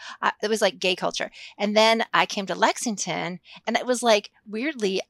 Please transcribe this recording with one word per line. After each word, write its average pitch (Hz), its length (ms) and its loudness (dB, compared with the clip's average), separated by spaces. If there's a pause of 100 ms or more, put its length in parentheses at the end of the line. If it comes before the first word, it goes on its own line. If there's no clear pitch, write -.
(220)
I, - 100 2 (100)
it 214 60 0
was, 214 140 0
like, 185 160 0
gay 185 180 0
culture. - 340 -4 (280)
And 208 180 0
then 226 280 4 (100)
I 175 100 6
came 190 220 -6
to 180 80 -2
Lexington, 180 840 -2 (260)
and 220 100 0
it - 80 -2
was, 240 180 -2
like, 220 280 4 (180)
weirdly, 214 600 -2